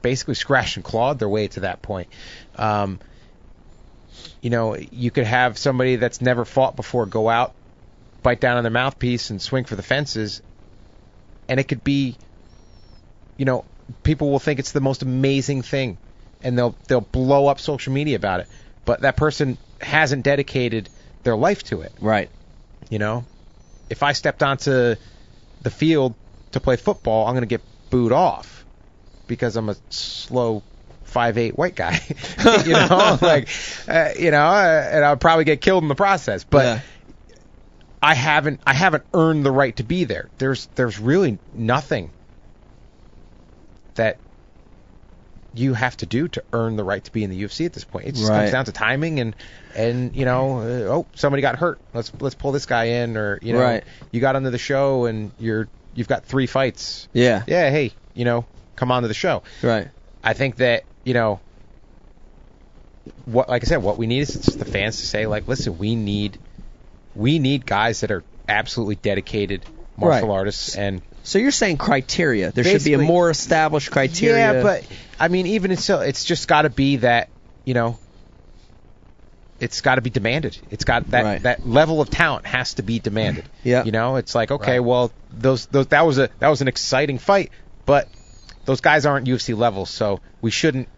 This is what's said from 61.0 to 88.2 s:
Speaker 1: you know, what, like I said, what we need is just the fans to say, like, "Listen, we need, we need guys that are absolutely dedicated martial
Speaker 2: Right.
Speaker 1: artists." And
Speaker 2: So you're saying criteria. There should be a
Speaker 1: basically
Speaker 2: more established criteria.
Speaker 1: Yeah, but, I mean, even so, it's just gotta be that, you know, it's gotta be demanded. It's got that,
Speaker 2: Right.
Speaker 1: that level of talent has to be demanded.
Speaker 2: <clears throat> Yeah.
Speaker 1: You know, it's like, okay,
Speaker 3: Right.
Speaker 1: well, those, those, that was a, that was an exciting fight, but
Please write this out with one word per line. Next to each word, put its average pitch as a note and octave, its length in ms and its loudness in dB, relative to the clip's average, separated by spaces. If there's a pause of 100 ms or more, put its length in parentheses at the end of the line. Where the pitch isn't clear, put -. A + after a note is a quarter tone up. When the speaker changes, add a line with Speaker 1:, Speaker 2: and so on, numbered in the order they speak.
Speaker 1:
you B2+ 100 -2
know, A2 260 0 (1800)
what, B2 240 0
like A#2+ 140 0
I A2+ 40 -4
said, D#3+ 160 2
what G2 140 0
we A2+ 100 -2
need B2 140 0
is C#3+ 140 -4
just - 240 2
the - 60 -6
fans G2+ 340 -4
to - 80 -10
say, G#2+ 200 -2
like, G#2+ 200 -4
"Listen, A2+ 320 -4
we G#2+ 160 -2
need, G#2 440 -4 (760)
we C3 240 2
need C3+ 260 0
guys G#2+ 360 0
that G#2+ 100 -2
are F#2 140 -4 (240)
absolutely G#2+ 480 -2
dedicated G2 680 -4 (320)
martial A#2+ 320 2
Speaker 2:
Right. G2+ 60 0
Speaker 1:
artists." G2 400 -4
And G2 280 -4 (200)
Speaker 2:
So - 160 -2
you're C4 140 2
saying F#3+ 260 0
criteria. C3+ 720 0
There B2 120 0
should F#3 200 4
be D3 100 4
a C3+ 40 4
Speaker 1:
basically D3 80 4
Speaker 2:
more E3+ 240 4
established D#3 600 0
criteria. G#3+ 640 4
Speaker 1:
Yeah, B2+ 80 2
but, G3 220 2 (340)
I D#3+ 100 2
mean, F#3 200 0
even F#3 280 0
so, F3+ 240 0
it's C3 240 -2
just - 240 -4
gotta D3+ 220 4
be C#3 280 2
that, A#2+ 300 2 (360)
you B2+ 100 -4
know, A#2 240 0 (1600)
it's - 220 -6
gotta C3 220 2
be A#2+ 80 -2
demanded. A#2+ 480 -2 (120)
It's - 140 -8
got A#2+ 260 0
that, B2 140 4
Speaker 2:
Right. G#2 180 -2
Speaker 1:
that B2 240 -2
level D3+ 340 2
of C#3 100 0
talent D#3 360 0
has - 280 -4
to - 80 -6
be A2+ 160 -2
demanded. G#2+ 460 -4 (100)
Speaker 2:
<clears throat> - 100 -20
Yeah. B2 200 2
Speaker 1:
You A2 80 -2
know, A#2+ 240 0
it's - 180 -6
like, A2+ 180 0
okay, B2+ 260 0
Speaker 3:
Right. - 20 2
Speaker 1:
well, B2 320 2 (200)
those, B2+ 340 0
those, C3+ 220 2
that D#3 180 6
was C3+ 120 2
a, C3 200 2
that C#3+ 100 4
was D3 120 2
an C3+ 80 0
exciting C3+ 500 -2
fight, G3 320 2 (340)
but C#3 240 4 (560)